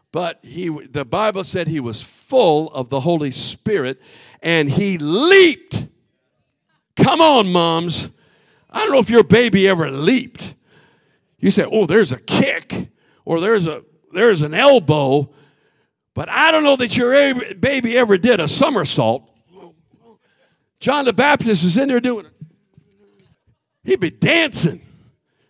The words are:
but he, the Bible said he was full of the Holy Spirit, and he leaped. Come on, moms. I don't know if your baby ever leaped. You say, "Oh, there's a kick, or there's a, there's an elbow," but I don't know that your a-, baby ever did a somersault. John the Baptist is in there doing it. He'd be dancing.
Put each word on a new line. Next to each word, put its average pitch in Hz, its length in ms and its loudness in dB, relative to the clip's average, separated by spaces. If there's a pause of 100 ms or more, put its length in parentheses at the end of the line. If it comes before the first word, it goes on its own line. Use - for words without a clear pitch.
(120)
but 165 300 -8
he, 165 260 -10
the 143 360 -10
Bible 190 400 -4
said 170 220 -6
he 156 140 -6
was 117 220 -10
full 160 680 0
of 127 180 -8
the 139 100 -4
Holy 151 300 -2
Spirit, 139 680 -6 (420)
and 160 260 0
he 190 300 -2
leaped. 285 880 2 (1120)
Come 311 240 2
on, 269 300 4
moms. 170 600 -2 (580)
I - 120 -8
don't 427 120 -2
know 277 60 4
if 226 100 2
your 226 160 6
baby 196 440 2
ever 160 220 0
leaped. 156 640 -4 (840)
You 190 120 0
say, 196 140 0
"Oh, 208 220 0
there's 165 260 2
a 123 80 -10
kick, - 680 -4 (340)
or 165 160 -4
there's 196 260 0
a, 151 160 -8 (300)
there's 190 300 2
an 151 100 -4
elbow," 151 800 2 (800)
but - 160 -12
I 302 220 0
don't 311 140 0
know 277 120 4
that 247 200 -4
your 247 180 0
a-, 262 400 0
baby 233 420 -2
ever 214 220 2
did 214 220 2
a 151 80 -4
somersault. 139 840 -2 (1500)
John 285 240 -2
the 247 80 0
Baptist 233 500 0
is 175 140 0
in 269 120 0
there 247 120 0
doing 240 260 -6
it. 156 60 -20 (1500)
He'd 381 160 -2
be 175 100 -2
dancing. 233 680 -2 (680)